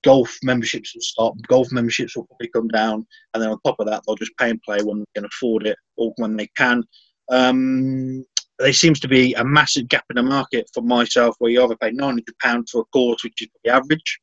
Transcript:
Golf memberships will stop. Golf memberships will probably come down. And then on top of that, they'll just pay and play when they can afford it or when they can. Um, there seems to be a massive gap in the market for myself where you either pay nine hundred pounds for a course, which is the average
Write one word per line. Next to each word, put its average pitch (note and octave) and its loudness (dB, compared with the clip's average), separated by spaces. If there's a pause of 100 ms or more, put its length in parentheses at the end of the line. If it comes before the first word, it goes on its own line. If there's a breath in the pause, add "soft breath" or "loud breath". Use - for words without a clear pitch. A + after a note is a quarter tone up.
Golf C3+ 6
memberships B2 -4
will - -14
stop. A2+ -2 (120)
Golf B2+ 4
memberships A#2+ -2
will A#2 -10
probably - -14
come A2+ -2
down. A2 -2 (280 soft breath)
And A2+ -2
then A2 -2
on A2 -6
top B2+ 0
of G#2 -2
that, - -4
they'll G#2+ -2
just A2 -12
pay A#2+ 0
and A2+ -4
play G#2 -4
when G#2 -4
they G#2 -10
can G2+ -8
afford A2 -2
it G#2+ -2 (220)
or A2+ -2
when A2 -4
they G#2+ -6 (100)
can. A#2+ 0 (460 soft breath)
Um, C3 0 (340)
there C3 2
seems D#3 4
to C3+ -8
be B2+ 4
a A#2 -2
massive C3+ 2
gap B2+ 0
in B2 -4
the B2 0
market C3 -2
for B2 -6
myself A#2+ 2
where A#2 2
you B2 4
either A2+ 2
pay A2 -4
nine C3+ -4
hundred - -8
pounds A#2+ -2
for A#2 -2
a - -4
course, A#2+ 0
which - -10
is A2 -14 (140)
the A#2 0
average C#3 0